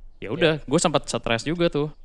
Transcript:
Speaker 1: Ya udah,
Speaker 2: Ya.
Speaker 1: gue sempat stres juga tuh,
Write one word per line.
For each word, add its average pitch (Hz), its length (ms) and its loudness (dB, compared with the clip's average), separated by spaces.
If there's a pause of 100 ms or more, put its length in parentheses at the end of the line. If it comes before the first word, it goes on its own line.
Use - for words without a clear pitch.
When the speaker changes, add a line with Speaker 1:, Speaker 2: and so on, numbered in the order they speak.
(180)
Speaker 1:
Ya 98 100 -10
udah, 156 240 2
Speaker 2:
Ya. 151 80 -2
Speaker 1:
gue 139 180 2
sempat 147 280 2
stres 117 400 -2
juga 170 240 0
tuh, 147 240 -2 (100)